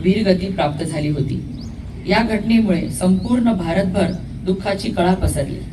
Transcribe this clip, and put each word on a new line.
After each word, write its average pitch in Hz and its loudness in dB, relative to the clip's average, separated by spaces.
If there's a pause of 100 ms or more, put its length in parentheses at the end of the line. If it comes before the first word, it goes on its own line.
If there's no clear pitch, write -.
वीरगती 190 2
प्राप्त 151 -2
झाली 147 -4
होती. - -2 (680)
या 208 4
घटनेमुळे 214 2
संपूर्ण 233 2
भारतभर 185 0 (340)
दुःखाची 190 -2
कळा 175 4
पसरली. - -2 (140)